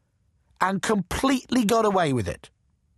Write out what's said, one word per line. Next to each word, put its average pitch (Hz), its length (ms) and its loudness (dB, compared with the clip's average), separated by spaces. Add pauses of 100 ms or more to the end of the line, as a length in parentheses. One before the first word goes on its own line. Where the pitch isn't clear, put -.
(600)
and 185 220 -2
completely 247 840 -2
got 220 220 2
away 185 280 2
with 110 140 -2
it. - 220 -12 (480)